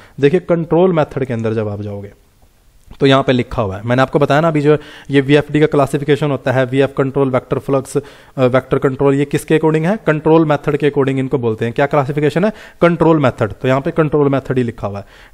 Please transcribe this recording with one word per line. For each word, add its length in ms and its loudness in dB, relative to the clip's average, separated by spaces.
देखिए, 200 2
कंट्रोल 540 0
मेथड 320 -2
के 80 -6
अंदर 200 -2
जब 140 -2
आप 140 -8
जाओगे 320 -12
तो 60 0
यहाँ 180 4
पे 80 0
लिखा 300 -2
हुआ 160 -4
है, 80 -14
मैंने 160 0
आपको 180 0
बताया 220 2
ना 60 0
अभी 140 0
जो 160 4
ये 100 4
वीएफ़डी 380 2
का 60 4
क्लासिफिकेशन 680 0
होता 200 -4
है, 140 0
वीएफ़ 260 0
कंट्रोल, 380 -2
वेक्टर 300 -2
फ्लक्स, 380 -4
अ, 40 0
वेक्टर 400 2
कंट्रोल, 380 2
ये 100 0
किसके 320 -2
according 300 0
है? 100 -2
कंट्रोल 380 2
मेथड 320 -2
के 120 2
according 300 0
इनको 180 -2
बोलते 280 -2
हैं। 80 -4
क्या 120 0
क्लासिफिकेशन 600 0
है? 60 0
कंट्रोल 380 4
मेथड। 340 0
तो 140 -6
यहाँ 140 2
पे 100 -6
कंट्रोल 380 0
मेथड 280 -2
ही 60 0
लिखा 240 -6
हुआ 120 -8
है, 60 -14